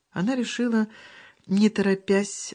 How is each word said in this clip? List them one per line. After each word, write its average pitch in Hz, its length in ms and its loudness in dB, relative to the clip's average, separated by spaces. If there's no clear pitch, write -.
Она 220 240 -2
решила, 226 520 -2
не 202 220 4
торопясь, 196 840 -2